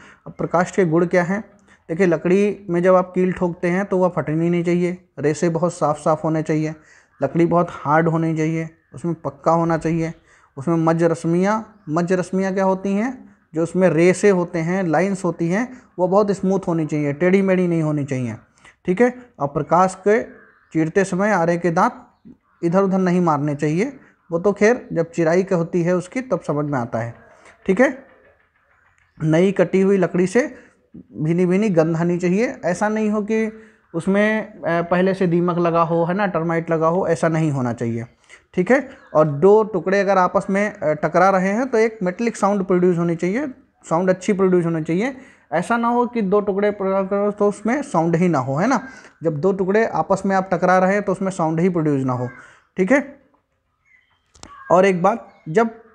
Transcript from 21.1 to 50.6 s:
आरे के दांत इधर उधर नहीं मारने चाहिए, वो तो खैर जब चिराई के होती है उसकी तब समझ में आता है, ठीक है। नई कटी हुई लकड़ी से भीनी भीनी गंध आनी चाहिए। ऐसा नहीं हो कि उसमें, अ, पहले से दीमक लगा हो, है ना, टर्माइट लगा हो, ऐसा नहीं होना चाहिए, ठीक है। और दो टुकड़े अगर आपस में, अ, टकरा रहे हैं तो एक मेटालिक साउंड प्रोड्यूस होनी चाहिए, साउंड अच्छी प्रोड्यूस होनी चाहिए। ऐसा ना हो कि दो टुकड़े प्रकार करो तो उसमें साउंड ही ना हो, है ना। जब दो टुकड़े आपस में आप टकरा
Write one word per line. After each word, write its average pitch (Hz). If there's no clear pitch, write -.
आरे 170
के 175
दांत 202
इधर 175
उधर 190
नहीं 180
मारने 151
चाहिए, 160
वो 170
तो 202
खैर 220
जब 165
चिराई 170
के 185
होती 170
है 180
उसकी 180
तब 185
समझ 151
में 143
आता 117
है, 117
ठीक 190
है। 262
नई 160
कटी 190
हुई 196
लकड़ी 175
से -
भीनी 170
भीनी 190
गंध 160
आनी 175
चाहिए। 185
ऐसा 180
नहीं 214
हो 214
कि 220
उसमें, 208
अ, 170
पहले 180
से 190
दीमक 175
लगा 170
हो, 165
है 175
ना, 202
टर्माइट 165
लगा 160
हो, 180
ऐसा 165
नहीं 160
होना 123
चाहिए, 117
ठीक 180
है। 262
और 156
दो 151
टुकड़े 190
अगर 190
आपस 185
में, 202
अ, 151
टकरा 185
रहे 190
हैं 233
तो 233
एक 220
मेटालिक 214
साउंड 202
प्रोड्यूस 180
होनी 170
चाहिए, 196
साउंड 185
अच्छी 185
प्रोड्यूस 180
होनी 165
चाहिए। 196
ऐसा 175
ना 233
हो 240
कि 233
दो 196
टुकड़े 202
प्रकार 190
करो 202
तो 202
उसमें 220
साउंड 170
ही 180
ना 156
हो, 131
है 180
ना। 262
जब 151
दो 190
टुकड़े 196
आपस -
में 190
आप 190
टकरा 180